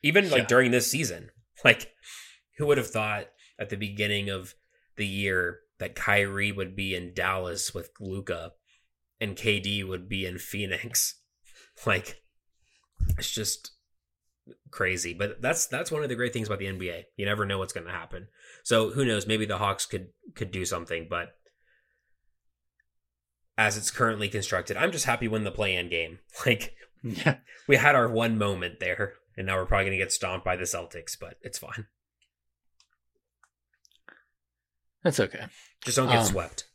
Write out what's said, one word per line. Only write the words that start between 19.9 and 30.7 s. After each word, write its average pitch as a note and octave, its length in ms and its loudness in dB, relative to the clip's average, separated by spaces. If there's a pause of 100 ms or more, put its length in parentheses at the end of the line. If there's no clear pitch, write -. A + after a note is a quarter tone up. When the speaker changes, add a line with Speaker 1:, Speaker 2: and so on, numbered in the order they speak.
Speaker 1:
could G#2 160 -6
do F#2 140 -4
something, E2 440 -4
but F2 260 -6 (2250)
as G#2+ 200 4
it's - 140 -2
currently G#2+ 380 0
constructed, F#2+ 480 -2
I'm E3+ 140 2
just D#3 140 -2
happy A#2+ 220 0
when G#2+ 160 0
the G2 80 -2
play-in F#2 380 0
game. E2 300 -4 (120)
<laughs> - 140 -8
Like, A2 280 2 (300)
Speaker 2:
Yeah. A#2+ 340 0 (300)
Speaker 1:
we C#3 80 10
had D3 200 8
our A#2+ 140 6
one A2+ 280 2
moment F#2 420 -2
there, F#2 340 -2 (240)
and G2 100 -6
now F#2+ 100 2
we're F#2 80 0
probably G2 200 4
gonna F#2+ 120 0
get F#2 140 0
stomped F#2 340 -2
by F#2 100 2
the F2+ 80 -4
Celtics, E2+ 560 -6